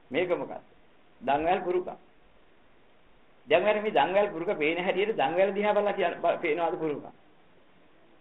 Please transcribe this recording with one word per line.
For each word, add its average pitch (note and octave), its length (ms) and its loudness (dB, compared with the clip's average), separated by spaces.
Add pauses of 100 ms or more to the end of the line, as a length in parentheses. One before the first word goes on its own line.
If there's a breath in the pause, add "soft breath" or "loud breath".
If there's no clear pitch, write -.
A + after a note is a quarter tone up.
(100)
මේක E3+ 200 0
මොකක්ද? D3 340 -4 (560)
දන් C#3 220 2
වැල් F#3 180 2
පුරුකක්. F3+ 300 -2 (1600)
දැන් E3+ 160 4
වැල් G#3 140 2
මේ G#3 120 -2
දන් D#3+ 220 2
වැල් G3+ 160 2
පුරුක E3 260 -4
පේන D#3 240 0
හැටියට F#3+ 380 -2
දන් D3 180 0
වැල් G3 180 4
දිහා G#3 220 0
බලලා G3+ 180 2
කියන්න F#3 220 -2 (240)
පේනවාද E3 380 -2
පුරුකක්? D#3 300 -6 (1160)